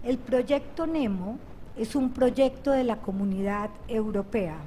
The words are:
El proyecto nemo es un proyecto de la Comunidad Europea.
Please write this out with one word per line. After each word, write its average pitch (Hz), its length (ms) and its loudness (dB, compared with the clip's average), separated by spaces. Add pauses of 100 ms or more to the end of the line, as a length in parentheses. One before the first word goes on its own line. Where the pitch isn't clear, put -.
El 247 140 2
proyecto 262 680 0
nemo 226 500 0 (400)
es 220 180 -2
un 254 140 4
proyecto 254 640 2
de 262 120 4
la 226 140 0
Comunidad 202 720 -2 (180)
Europea. 196 800 -2